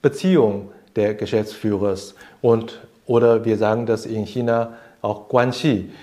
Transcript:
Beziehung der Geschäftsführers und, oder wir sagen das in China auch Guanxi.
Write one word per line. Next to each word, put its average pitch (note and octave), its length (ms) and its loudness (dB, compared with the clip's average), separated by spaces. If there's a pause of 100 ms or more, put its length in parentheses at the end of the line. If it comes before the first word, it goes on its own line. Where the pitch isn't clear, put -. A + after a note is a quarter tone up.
Beziehung C3 680 2 (260)
der G#2+ 180 0
Geschäftsführers G#2 1000 -4 (260)
und, A2+ 380 0 (260)
oder A#2 400 4
wir A2 120 0
sagen A2 280 0
das A2 200 -2
in A2 200 -6
China A#2 480 -2 (280)
auch - 260 -6
Guanxi. B2 640 0 (140)